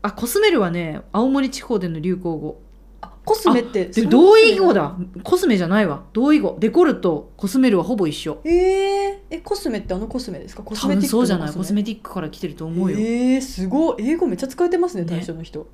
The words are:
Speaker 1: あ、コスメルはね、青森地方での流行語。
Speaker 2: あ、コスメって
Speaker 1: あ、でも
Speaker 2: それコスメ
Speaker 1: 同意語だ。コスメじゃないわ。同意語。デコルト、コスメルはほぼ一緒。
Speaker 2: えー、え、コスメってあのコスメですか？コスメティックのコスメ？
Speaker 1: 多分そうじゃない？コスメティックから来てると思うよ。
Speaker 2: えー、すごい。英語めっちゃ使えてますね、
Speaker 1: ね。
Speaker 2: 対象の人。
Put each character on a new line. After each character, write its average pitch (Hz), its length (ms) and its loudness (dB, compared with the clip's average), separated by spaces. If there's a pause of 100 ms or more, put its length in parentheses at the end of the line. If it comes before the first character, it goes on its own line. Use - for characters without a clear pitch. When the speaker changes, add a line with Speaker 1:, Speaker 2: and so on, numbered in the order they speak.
Speaker 1:
あ、 208 100 -4
コ - 160 -8
ス 392 120 -2
メ 415 120 4
ル 330 80 2
は 180 120 0
ね、 165 300 -6 (120)
青 240 160 2
森 269 200 0
地 - 120 -12
方 226 180 -2
で 180 80 -4
の 160 120 -6
流 175 180 -2
行 170 200 -6
語。 151 220 -10 (400)
Speaker 2:
あ、 - 140 -18 (100)
コ 427 120 0
ス 403 160 0
メ 240 80 4
っ 233 40 -2
て 208 180 -4
Speaker 1:
あ、 - 20 0
で 180 40 -4
も - 60 -16
Speaker 2:
そ 220 60 2
れ 226 60 2
コ 196 40 0
ス - 0 -
メ - 0 -
Speaker 1:
同 349 280 10
意 440 200 6
語 370 160 4
だ。 160 240 0 (260)
コ 359 140 2
ス 359 80 0
メ 233 120 4
じ 180 60 0
ゃ 165 40 -2
な 196 120 2
い 202 80 2
わ。 143 160 -6 (100)
同 269 200 4
意 294 60 6
語。 - 200 -2
デ 214 120 2
コ 339 120 4
ル 254 160 2
ト、 160 380 -2
コ 202 100 -6
ス 262 120 0
メ 262 100 4
ル 202 80 4
は 165 60 2
ほ 208 120 -2
ぼ 190 120 0
一 151 60 -4
緒。 - 300 -8
Speaker 2:
え 311 60 -6
ー、 392 680 0 (120)
え、 320 100 -10
コ 403 160 -6
ス 339 140 -6
メ 220 80 -4
っ 202 60 -6
て 180 100 -6
あ 180 60 -4
の 220 80 -8
コ 247 120 -6
ス 247 120 -10
メ 151 80 -12
で 175 100 -18
す - 60 -20
か？ - 80 -16
コ 220 120 -12
ス 202 120 -4
メ 196 100 2
テ 277 80 2
ィ - 20 -4
ッ - 20 -4
ク 220 60 0
の 233 60 4
コ 247 40 4
ス - 40 0
メ？ 196 60 2
Speaker 1:
多 - 0 -
分 - 0 -
そ - 0 -
う - 20 -2
じ 165 60 -4
ゃ - 20 -6
な 147 60 -6
い？ - 20 -10
コ 185 100 -6
ス 185 100 -4
メ 208 100 0
テ 220 80 -6
ィ 208 80 -10
ッ - 20 -20
ク - 120 -16
か 180 80 -6
ら 156 100 -8
来 - 80 -20
て 185 80 -8
る 147 80 -10
と 160 100 -12
思 170 180 -4
う 185 80 0
よ。 202 60 -4
Speaker 2:
え 240 400 0
ー、 262 40 -2
す 190 260 -8
ご 285 260 0
い。 - 60 -4
英 262 160 -2
語 349 100 -2
め 226 80 -2
っ 175 40 -6
ち 269 60 -6
ゃ 269 40 -6
使 349 180 -2
え 349 40 0
て 349 100 0
ま 349 100 0
す 214 80 -8
ね、 175 60 -4
Speaker 1:
ね。 165 60 -6
Speaker 2:
対 170 140 -4
象 165 120 -10
の 160 80 -14
人。 156 300 -14